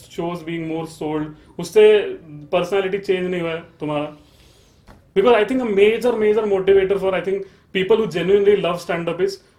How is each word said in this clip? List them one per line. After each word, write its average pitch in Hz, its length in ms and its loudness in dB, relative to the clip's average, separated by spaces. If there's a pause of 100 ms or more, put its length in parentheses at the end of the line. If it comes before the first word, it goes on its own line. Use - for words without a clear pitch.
(160)
shows 170 340 -8
being 165 240 -6
more 160 140 -8 (160)
sold, 151 220 -4 (340)
उससे 214 400 6 (260)
पर्सनैलिटी 175 720 -4
चेंज 185 300 -2
नहीं 180 140 -4
हुआ 165 100 -4
है 165 120 -8 (160)
तुम्हारा? 151 380 -6 (1000)
Because 226 280 4
I 214 60 -2
think 254 160 -2
a 202 120 -2
major, 220 400 2
major 214 260 2
motivator 196 580 2
for, 190 100 -2
I 175 80 -2
think, 190 180 -4 (380)
people 185 200 2
who 220 100 0 (100)
genuinely 196 480 2
love 170 220 -4
stand-up 170 340 -4
is, 196 100 0 (280)